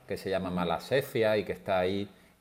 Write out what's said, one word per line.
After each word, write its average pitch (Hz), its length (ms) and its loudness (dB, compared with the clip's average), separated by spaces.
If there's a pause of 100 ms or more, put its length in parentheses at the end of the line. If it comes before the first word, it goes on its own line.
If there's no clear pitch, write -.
que 98 80 -4
se - 120 -8
llama 92 220 0
malassezia 107 880 2
y 98 60 0
que - 80 -4
está 95 260 -2
ahí 98 300 0 (320)